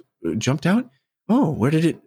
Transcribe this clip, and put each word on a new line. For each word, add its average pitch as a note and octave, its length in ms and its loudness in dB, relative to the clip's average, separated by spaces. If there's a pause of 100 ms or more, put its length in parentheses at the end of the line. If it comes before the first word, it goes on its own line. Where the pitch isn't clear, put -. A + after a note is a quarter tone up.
(260)
uh, E2 100 -4
jumped - 300 -2
out? G#3 240 0 (380)
Oh, A#3 240 2
where B2 200 0
did D#3+ 120 2
it E3 240 -2